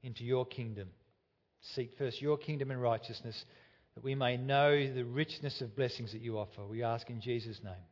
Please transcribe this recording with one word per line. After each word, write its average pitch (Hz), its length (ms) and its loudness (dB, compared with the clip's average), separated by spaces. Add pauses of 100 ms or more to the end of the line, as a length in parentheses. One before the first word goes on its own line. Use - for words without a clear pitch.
into 120 200 -8
your 127 220 4
kingdom. 110 440 -6 (720)
Seek 120 360 -4
first 135 240 -2
your 147 160 4
kingdom 143 340 -2
and 127 100 -2
righteousness, 117 640 0 (480)
that - 100 -16
we 135 120 0
may 123 200 4
know 139 560 6
the 127 120 -2
richness 139 580 -2
of 113 140 -6
blessings 120 360 0
that 110 100 -8
you 113 180 -2
offer. 101 260 -6
We 110 180 -4
ask 117 260 0
in 120 120 -6
Jesus' 113 420 -2
name. 92 100 -8 (180)